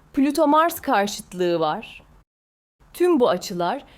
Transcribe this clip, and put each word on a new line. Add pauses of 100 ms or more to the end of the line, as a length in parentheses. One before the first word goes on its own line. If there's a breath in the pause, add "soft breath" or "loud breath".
(140 soft breath)
Plüto-Mars
karşıtlığı
var. (920)
Tüm
bu
açılar (120)